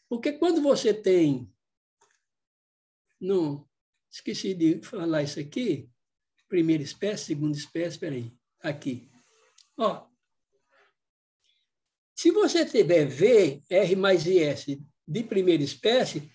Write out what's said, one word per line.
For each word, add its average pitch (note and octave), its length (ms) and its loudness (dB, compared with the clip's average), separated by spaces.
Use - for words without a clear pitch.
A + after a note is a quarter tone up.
Porque A#3+ 240 -4
quando E4 280 0
você B3+ 320 2
tem, D#3+ 580 2
não, E3+ 480 -2
esqueci - 420 -8
de E3 300 0
falar E3 400 -4
isso C#3+ 180 -8
aqui, D3+ 480 -6
primeira D#3+ 340 0
espécie, G3+ 440 -6
segunda D3+ 300 -4
espécie, E3 420 -8
peraí, B2 340 -8
aqui. C#3+ 500 -8
Ó, G#3 300 -4
se E4+ 160 2
você F4 320 2
tiver E3+ 420 4
V, D#3+ 640 4
R F#3 260 2
mais F#3 300 2
I F#3 140 4
S C#3+ 420 -4
de F3+ 160 -6
primeira F3+ 400 2
espécie, F#3+ 720 -2